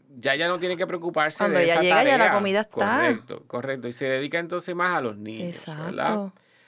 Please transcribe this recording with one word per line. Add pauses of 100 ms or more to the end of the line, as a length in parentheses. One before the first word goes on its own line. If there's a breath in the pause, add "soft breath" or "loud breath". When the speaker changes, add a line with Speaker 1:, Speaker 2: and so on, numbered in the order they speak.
(180)
Speaker 1:
ya
ella
no
tiene
que
preocuparse
Speaker 2:
Cuando
Speaker 1:
de
Speaker 2:
ella
Speaker 1:
esa
Speaker 2:
llega,
ya
la
Speaker 1:
tarea.
Speaker 2:
comida
está.
Speaker 1:
Correcto,
correcto.
Y
se
dedica
entonces
más
a
los
niños, (100)
Speaker 2:
Exacto.
Speaker 1:
¿verdad? (500 soft breath)